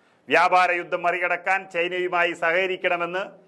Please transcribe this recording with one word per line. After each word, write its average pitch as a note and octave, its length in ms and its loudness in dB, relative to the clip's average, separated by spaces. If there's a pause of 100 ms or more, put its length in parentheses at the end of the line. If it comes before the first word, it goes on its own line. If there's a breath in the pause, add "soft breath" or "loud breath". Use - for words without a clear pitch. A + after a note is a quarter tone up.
(300 soft breath)
വ്യാപാര F3 420 4
യുദ്ധം F3 300 -4
മറികടക്കാൻ F3 720 -2
ചൈനയുമായി F3 600 -2
സഹകരിക്കണമെന്ന് F3 840 -2 (280 soft breath)